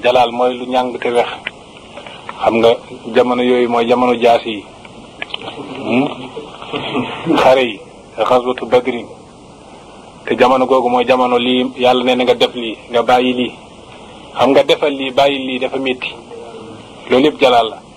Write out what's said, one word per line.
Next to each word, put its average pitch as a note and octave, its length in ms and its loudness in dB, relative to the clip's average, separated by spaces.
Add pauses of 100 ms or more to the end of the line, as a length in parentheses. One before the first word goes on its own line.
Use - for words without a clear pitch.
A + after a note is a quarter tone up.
Jalaal B2 280 4
mooy B2 260 0
lu B2 80 -10
ñàng B2+ 340 -2
te A#2+ 120 -2
wex. A#2+ 160 2 (1160)
Xam A2 160 2
nga A2+ 120 6 (440)
jamono B2 280 2
yooyu B2 260 2
mooy A#2 180 0
jamono B2 320 2
jaas A#2 260 4
yi. G#2+ 200 -8 (1120)
Hmm? B2 280 -2 (1300)
Xare C3 260 4
yi, G#2+ 160 -4 (380)
xaswatu B2 480 0
Badrin. A#2+ 420 0 (1200)
Te A2+ 100 -2
jamono B2+ 300 4
googu B2 240 2
mooy B2 160 2
jamono B2 320 2
lii, B2+ 400 0
Yàlla B2 260 2
nee B2+ 120 2
na B2+ 80 0
nga B2 120 4
def B2 180 0
lii, A2+ 240 -8 (140)
nga A#2 120 0
bàyyi B2+ 300 2
lii. B2 200 -4 (840)
Xam B2 140 2
nga C#3 120 6
defal D#3 300 0
lii, C3+ 180 -6
bàyyi C#3 260 2 (100)
lii B2+ 120 -4
dafa C3 180 -4
métti. C3 340 -6 (960)
Loolu B2+ 160 4
yëpp C#3+ 160 0
jalaal A#2+ 280 4
la. G2 80 -14 (200)